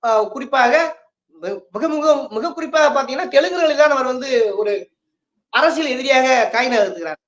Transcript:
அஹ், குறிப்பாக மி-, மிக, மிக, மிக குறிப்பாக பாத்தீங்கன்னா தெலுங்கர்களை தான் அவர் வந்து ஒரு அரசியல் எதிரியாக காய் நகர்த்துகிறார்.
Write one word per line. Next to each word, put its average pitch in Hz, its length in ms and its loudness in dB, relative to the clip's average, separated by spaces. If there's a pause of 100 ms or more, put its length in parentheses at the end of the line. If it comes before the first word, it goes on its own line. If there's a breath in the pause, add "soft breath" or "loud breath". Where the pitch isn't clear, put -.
அஹ், 220 260 2
குறிப்பாக 247 440 0 (680)
மி-, 202 140 -8 (140)
மிக, 233 180 -4
மிக, 302 240 2 (180)
மிக 226 220 -6
குறிப்பாக 311 360 0
பாத்தீங்கன்னா 269 400 -2
தெலுங்கர்களை 320 480 0
தான் 302 180 4
அவர் 262 120 -2
வந்து 254 220 -6 (280)
ஒரு 208 160 -2 (800)
அரசியல் 285 420 0
எதிரியாக 262 420 2 (120)
காய் 247 240 -2
நகர்த்துகிறார். 170 560 -2